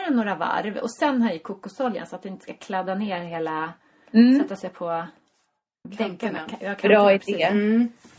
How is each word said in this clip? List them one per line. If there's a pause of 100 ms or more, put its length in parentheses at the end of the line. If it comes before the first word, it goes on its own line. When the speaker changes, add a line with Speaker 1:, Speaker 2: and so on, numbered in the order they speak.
Speaker 1:
den
några
varv
och
sen
ha
i
kokosoljan
så
att
det
inte
ska
kladda
ner
hela, (400)
Speaker 2:
Mm.
Speaker 1:
sätta
sig
på (1120)
Speaker 3:
Kanterna.
Speaker 1:
kanterna. (100)
Ka-,
ja,
Speaker 2:
Bra
Speaker 1:
kanterna,
Speaker 2:
idé.
Speaker 1:
precis.
Speaker 3:
Mm. (300)